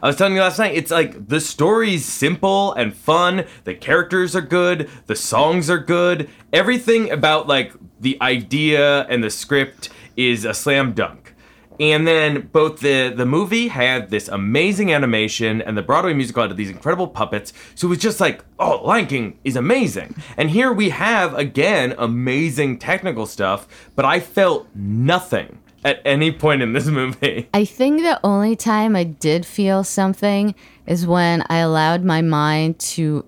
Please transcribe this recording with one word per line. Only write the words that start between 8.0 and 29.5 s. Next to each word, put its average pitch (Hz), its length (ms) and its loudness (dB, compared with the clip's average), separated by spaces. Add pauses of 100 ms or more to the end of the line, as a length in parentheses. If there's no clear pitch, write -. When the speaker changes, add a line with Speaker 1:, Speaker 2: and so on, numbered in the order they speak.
Speaker 1:
idea 143 880 2
and 120 140 0
the 107 60 -2
script - 600 -4 (280)
is 120 260 2
a 107 120 -4
slam 139 380 0
dunk. 98 420 -6 (460)
And 151 240 2
then 156 460 2
both 156 300 2
the, 135 340 2
the 123 100 0
movie 196 440 0
had 127 400 -2
this 104 180 -2
amazing 165 640 0
animation 110 680 0
and 107 160 -6
the 101 40 -4
Broadway 156 320 0
musical 120 320 -2
had 95 120 -6
these 101 120 -6
incredible 170 380 -4
puppets. - 460 -6 (220)
So 180 120 -4
it 175 40 2
was 180 80 -2
just 214 200 -2
like, 151 240 0 (160)
"Oh, - 240 0
Lion 196 240 2
King 120 380 -6
is 131 100 -2
amazing." 135 580 0 (220)
And 156 140 0
here 240 240 2
we 202 160 0
have, 180 460 0
again, 143 640 0
amazing 127 800 -2
technical 170 460 -4
stuff, 101 400 -4 (300)
but 139 80 0
I 156 160 2
felt 175 560 0
nothing 113 840 -2 (260)
at 139 180 -2
any 147 300 2
point 147 280 2
in 117 120 -2
this 127 140 0
movie. 131 640 -2
Speaker 2:
I 202 100 4
think 285 380 0
the 330 240 0
only 208 320 2
time 220 400 0
I 175 80 2
did 160 400 -2
feel 190 400 0